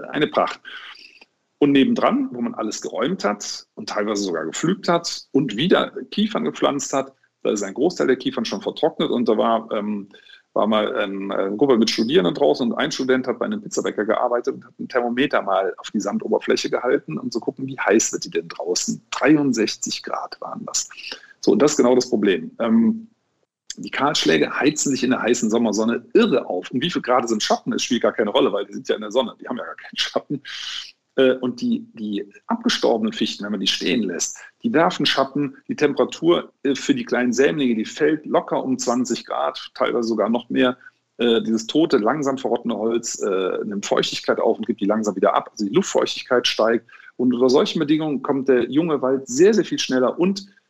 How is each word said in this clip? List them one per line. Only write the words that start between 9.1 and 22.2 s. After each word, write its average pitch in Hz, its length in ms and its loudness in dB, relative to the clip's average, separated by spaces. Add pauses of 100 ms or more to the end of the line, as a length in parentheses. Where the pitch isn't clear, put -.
und 117 180 0
da 107 80 4
war, 113 340 2
ähm, 104 380 -4 (440)
war 104 140 2
mal 107 280 2
ein, 98 360 -4
eine 101 240 -2
Gruppe 131 220 4
mit 110 120 4
Studierenden 160 440 2
draußen 147 380 2
und - 60 -4
ein 135 140 -2
Student 127 360 0
hat 117 120 -2
bei 110 60 -2
einem 104 160 -4
Pizzabäcker 101 440 -4
gearbeitet 120 500 0
und - 100 -18
hat - 140 -20
ein 120 80 -10
Thermometer 120 540 0
mal 95 360 0
auf - 140 -16
die 110 80 -2
Sandoberfläche 107 720 -2
gehalten, 139 480 -2
um 127 120 -6
zu 117 100 -4
gucken, 135 280 -6
wie 131 120 -10
heiß 110 340 2
wird - 120 -8
die 87 60 -12
denn 82 160 -4
draußen. - 540 -4 (100)
Dreiundsechzig 135 920 2
Grad - 380 -8
waren - 240 -10
das. - 240 -6 (520)
So, - 100 4
und 107 100 4
das 151 100 6
ist - 60 -6
genau 127 180 6
das 123 140 2
Problem. 98 500 0